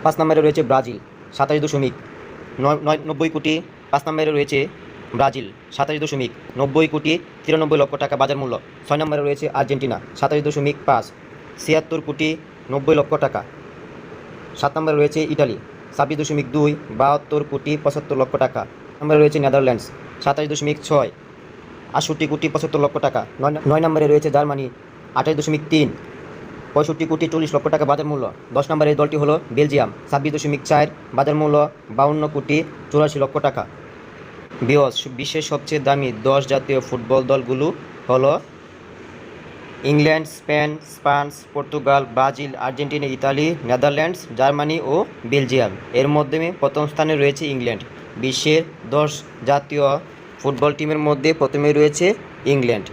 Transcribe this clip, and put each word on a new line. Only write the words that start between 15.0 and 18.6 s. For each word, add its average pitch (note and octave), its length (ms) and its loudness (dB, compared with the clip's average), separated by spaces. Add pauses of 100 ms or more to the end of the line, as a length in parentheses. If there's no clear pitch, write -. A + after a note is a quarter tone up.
ইটালি, C3 240 2 (380)
ছাব্বিশ C#3+ 240 0
দশমিক D3 360 0
দুই, D3 160 4 (280)
বাহাত্তর C#3+ 420 2 (100)
কোটি C#3+ 200 -4 (120)
পঁচাত্তর D3 380 -2
লক্ষ B2+ 120 0 (100)
টাকা। A#2+ 180 -2